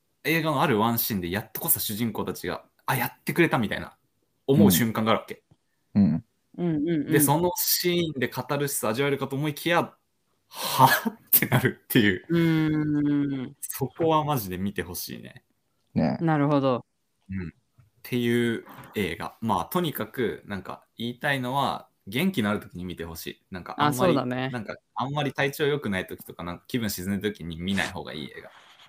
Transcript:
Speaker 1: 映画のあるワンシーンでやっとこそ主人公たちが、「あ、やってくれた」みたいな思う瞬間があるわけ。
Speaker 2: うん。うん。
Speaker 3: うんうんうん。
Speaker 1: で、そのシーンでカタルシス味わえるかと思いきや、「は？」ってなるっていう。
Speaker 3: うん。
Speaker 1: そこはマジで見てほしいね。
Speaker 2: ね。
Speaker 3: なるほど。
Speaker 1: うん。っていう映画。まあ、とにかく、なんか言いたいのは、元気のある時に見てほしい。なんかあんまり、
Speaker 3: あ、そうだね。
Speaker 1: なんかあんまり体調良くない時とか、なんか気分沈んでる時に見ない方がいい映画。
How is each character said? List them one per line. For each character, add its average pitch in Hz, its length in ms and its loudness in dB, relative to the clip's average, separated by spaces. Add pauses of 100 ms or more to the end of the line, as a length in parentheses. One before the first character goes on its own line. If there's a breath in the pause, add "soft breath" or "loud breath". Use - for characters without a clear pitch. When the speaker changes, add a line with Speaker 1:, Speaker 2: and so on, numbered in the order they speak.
(260)
Speaker 1:
映 160 160 2
画 160 100 0
の 135 100 0
あ 160 60 2
る 120 100 4
ワ 113 140 4
ン 117 80 0
シ - 140 -2
ー 104 40 0
ン 92 40 -4
で 87 100 -4
や 113 80 -2
っ - 140 -10
と - 80 -10
こ 165 80 -2
そ - 100 2
主 - 140 -4
人 110 180 -2
公 101 140 -4
た 92 80 -4
ち - 140 -8
が、 - 180 -8 (200)
「あ、 135 120 -2
や - 100 0
っ - 160 -14
て - 80 -4
く 160 100 2
れ 165 60 6
た」 156 120 0
み 104 100 0
た 80 80 -4
い - 20 -6
な 76 160 -12 (500)
思 143 200 8
う 196 60 10
瞬 113 200 2
間 113 140 -2
が 113 60 4
あ - 20 6
る 95 80 2
わ - 40 -14
け。 - 180 -14 (520)
Speaker 2:
う 104 60 6
ん。 80 240 4 (320)
う 175 60 -4
ん。 - 20 2
Speaker 3:
う 170 80 2
ん - 20 0
う 147 80 0
ん 165 60 0
う 160 200 0
ん。 - 20 -2
Speaker 1:
で、 151 100 6
そ 143 180 4
の 175 160 2
シ 175 580 0
ー 139 40 -10
ン - 20 -4
で 123 80 0
カ - 160 -6
タ 147 140 -2
ル 143 100 0
シ 139 80 -4
ス - 120 -2
味 110 140 0
わ 139 60 2
え 143 40 2
る 139 60 0
か 135 120 -4
と 135 80 -6
思 147 100 -2
い 151 80 -4
き - 140 -4
や、 170 240 2 (560)
「は？」 - 400 4 (200)
っ - 80 -12 (140)
て - 140 4
な 127 140 4
る 123 220 0
っ - 60 -20
て - 120 4
い 104 140 6
う。 92 140 -8
Speaker 3:
う 170 120 2 (1080)
ん。 143 140 -16
Speaker 1:
そ - 260 -6
こ 165 220 0
は 156 160 2
マ 147 120 0
ジ 98 120 -6
で 90 80 -6
見 98 160 -2
て 90 100 -4
ほ 85 120 -12
し - 220 -10
い 58 40 -16
ね。 - 240 -20 (480)
Speaker 2:
ね。 - 260 0
Speaker 3:
な 160 180 0
る 143 100 2
ほ 147 120 2
ど。 131 260 0 (440)
Speaker 1:
う 95 40 -10
ん。 90 160 -8
っ - 20 -16 (580)
て 127 80 -2
い 120 380 2
う - 80 -8 (320)
映 87 220 -2
画。 80 240 -10
ま 104 200 2
あ、 82 40 -4
と 180 160 -2
に 160 100 -2
か - 160 -6
く、 101 380 -4
な 101 120 -8
ん 90 60 -10
か - 220 -14 (120)
言 117 120 -6
い 123 100 -10
た 147 140 -2
い 135 80 -2
の 123 120 -4
は、 131 360 -2 (180)
元 143 240 0
気 160 100 0
の 104 80 2
あ 104 40 2
る 101 80 -2
時 - 160 -16
に 90 80 -8
見 87 100 -8
て 82 80 -10
ほ 82 140 -12
し - 100 -12
い。 - 240 -12
な 95 80 -10
ん 87 60 -16
か - 120 -12
あ 147 140 2
ん 123 60 -2
ま 185 100 2
り、 170 60 6
Speaker 3:
あ、 - 20 4
そ 131 100 0
う 123 40 -4
だ 123 80 -4
ね。 131 120 -4
Speaker 1:
な 127 100 -6
ん 107 40 -8
か - 140 -12 (180)
あ 123 140 -4
ん - 20 -6
ま 147 120 -2
り 135 100 -4
体 143 180 -2
調 151 140 -2
良 143 120 2
く 117 120 -4
な 95 100 0
い 90 80 -4
時 - 160 -12
と - 100 -16
か、 90 120 -12
な 87 80 -8
ん 85 60 -12
か - 80 -20
気 127 120 -2
分 110 100 -2
沈 90 160 -6
ん 98 140 0
で 104 80 -2
る 104 60 -4
時 - 100 -16
に 82 140 -8
見 90 180 -2
な 92 80 0
い 69 60 -4
方 90 160 -8
が 62 80 -12
い 78 60 -8
い 67 140 -10
映 - 80 -16
画。 - 80 -16 (400 soft breath)